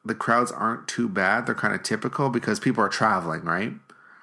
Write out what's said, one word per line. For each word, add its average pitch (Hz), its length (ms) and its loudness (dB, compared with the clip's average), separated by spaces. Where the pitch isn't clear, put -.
the 113 100 -2
crowds 120 380 2
aren't 110 340 -2
too 120 220 -2
bad. 101 380 2
They're 123 100 0
kinda 101 220 0
typical 123 520 -2
because 117 300 0
people 113 240 2
are 98 40 0
traveling, 90 540 0
right? 85 300 -2